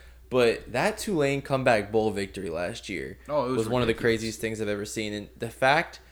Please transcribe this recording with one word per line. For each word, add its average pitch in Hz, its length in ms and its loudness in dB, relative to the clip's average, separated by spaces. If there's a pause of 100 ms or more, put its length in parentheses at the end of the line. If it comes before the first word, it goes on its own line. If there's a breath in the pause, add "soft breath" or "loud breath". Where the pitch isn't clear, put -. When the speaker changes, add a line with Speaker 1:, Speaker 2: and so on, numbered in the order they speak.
(300 soft breath)
Speaker 1:
But 120 420 2
that 170 260 0
Tulane 139 440 0
comeback 123 500 2
bowl 110 200 4
victory 98 380 -4
last 87 400 -6
year 80 300 -8 (100)
Speaker 2:
Oh, 147 160 0
it 123 40 -2
was 131 100 0
Speaker 1:
was 113 100 0
one 123 140 2
of 117 40 0
the 113 60 4
Speaker 2:
ridiculous. 113 260 2
Speaker 1:
craziest 110 220 -6
things 110 180 -4
I've 107 80 -2
ever 104 160 -2
seen. 107 300 -6
And 104 240 -8
the 117 140 -6
fact, 143 480 0 (120 soft breath)